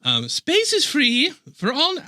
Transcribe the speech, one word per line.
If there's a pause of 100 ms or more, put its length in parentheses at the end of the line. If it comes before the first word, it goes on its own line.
Um,
Space
is
free (240)
for
all (100)